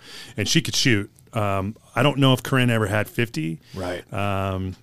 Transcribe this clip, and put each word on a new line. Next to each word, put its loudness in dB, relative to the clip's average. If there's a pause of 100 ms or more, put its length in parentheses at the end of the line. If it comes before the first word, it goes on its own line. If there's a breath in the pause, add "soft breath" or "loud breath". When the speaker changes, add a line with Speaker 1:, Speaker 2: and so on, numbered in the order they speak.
(380 loud breath)
Speaker 1:
and 0
she 2
could -6
shoot. 2 (240)
Um, -2 (180)
I 2
don't 4
know 6
if 0
Corinne 2
ever 2
had 0
fifty. -4 (140 soft breath)
Speaker 2:
Right. -8 (100)
Speaker 1:
Um, -2